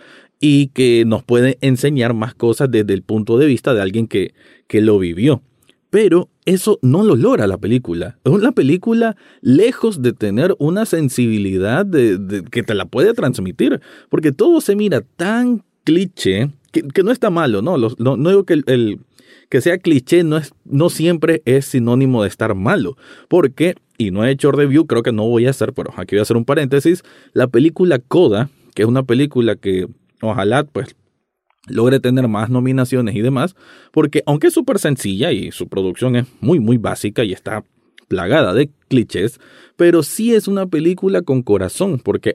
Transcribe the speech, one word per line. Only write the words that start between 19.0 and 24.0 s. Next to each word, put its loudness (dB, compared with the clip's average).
que 2
sea 0
cliché, 2
no 0
es, -6
no 0
siempre 0
es 2
sinónimo 2
de 0
estar -4
malo, -2
porque, 2
y -2